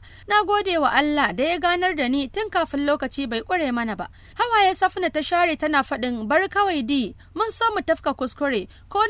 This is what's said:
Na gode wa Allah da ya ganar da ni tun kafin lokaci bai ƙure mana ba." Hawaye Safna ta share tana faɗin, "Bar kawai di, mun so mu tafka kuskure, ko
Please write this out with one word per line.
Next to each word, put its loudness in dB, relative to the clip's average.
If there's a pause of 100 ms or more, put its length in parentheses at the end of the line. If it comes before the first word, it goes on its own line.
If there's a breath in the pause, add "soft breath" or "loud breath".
(260 loud breath)
Na 4
gode 0
wa 2
Allah 2
da 0
ya 0
ganar 0
da 0
ni 0
tun -4
kafin -2
lokaci -2
bai -4
ƙure 0
mana -4
ba." -8 (320 soft breath)
Hawaye 4
Safna 0
ta -2
share 2
tana 0
faɗin, -4
"Bar 0
kawai 0
di, 0 (220 soft breath)
mun -2
so 0 (100)
mu -2
tafka -2
kuskure, -4 (180 soft breath)
ko 0